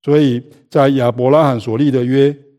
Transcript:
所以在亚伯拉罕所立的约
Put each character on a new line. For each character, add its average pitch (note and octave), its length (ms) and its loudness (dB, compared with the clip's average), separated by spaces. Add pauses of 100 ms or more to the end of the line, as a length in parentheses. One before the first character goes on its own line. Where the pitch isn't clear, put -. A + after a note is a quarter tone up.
所 C#3+ 160 0
以 C3 240 0 (300)
在 C#3 200 2
亚 B2+ 200 0
伯 B2 180 -2
拉 D3+ 140 4
罕 C3 160 0
所 A2 180 -6
立 C#3+ 140 0
的 B2+ 140 -2
约 C#3 300 0 (240)